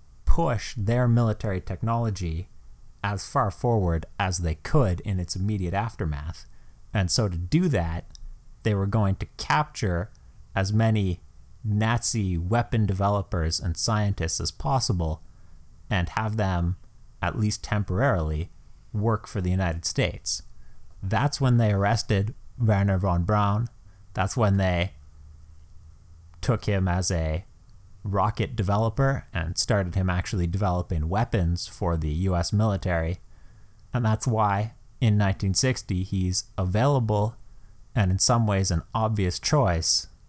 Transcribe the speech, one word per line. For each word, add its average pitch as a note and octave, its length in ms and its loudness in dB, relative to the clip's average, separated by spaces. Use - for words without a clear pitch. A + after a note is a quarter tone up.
push D3 520 4
their A#2 300 2
military A2+ 540 2
technology G2 880 -4
as G2+ 240 -4
far A#2 220 0
forward F#2 560 0
as F#2 200 0
they D#2+ 160 0
could G2+ 460 2
in F#2+ 180 -2
its F2 160 -6
immediate F#2 380 -2
aftermath. E2+ 720 -4
And F#2+ 140 2
so A2 180 2
to F2 100 -4
do D3+ 320 2
that, E2+ 360 0
they A2 100 2
were G2 140 2
going G2 280 2
to - 120 -8
capture A2 760 -2
as G2 160 2
many G#2+ 500 2
Nazi G#2+ 720 0
weapon A2 480 0
developers F#2+ 720 0
and D#2+ 160 -2
scientists G#2 640 0
as D#2+ 120 -2
possible F2 720 0
and F2+ 200 0
have A2 280 -2
them, F2+ 400 0
at F2 180 -2
least G#2 240 0
temporarily, F2+ 880 0
work G#2+ 360 0
for G2+ 140 -4
the F2+ 80 0
United F2+ 360 0
States. - 580 -2
That's B2+ 400 0
when B2 160 4
they A2 140 4
arrested G2+ 640 2
Wernher G2+ 420 4
von F2+ 240 2
Braun. G#2 460 2
That's F#2+ 240 -2
when G2+ 200 4
they F2+ 360 0
took - 240 0
him F#2+ 220 0
as F2+ 220 0
a D#2+ 360 -2
rocket G2+ 520 0
developer A2 800 0
and E2 240 -4
started F#2+ 380 0
him F#2 140 2
actually F2+ 360 0
developing F2 640 0
weapons F2+ 580 0
for E2+ 300 -2
the D#2+ 140 -2
U F2+ 260 0
S F2 160 0
military. F#2 680 0
And A#2+ 100 0
that's A2 240 0
why G#2+ 460 0
in G#2+ 180 4
nineteen G2 360 2
sixty G#2 500 0
he's F#2 420 -2
available G#2+ 800 2
and G2 160 4
in G2 80 2
some A#2 260 4
ways G2 260 2
an E2 100 2
obvious G#2+ 460 0
choice F#2+ 680 2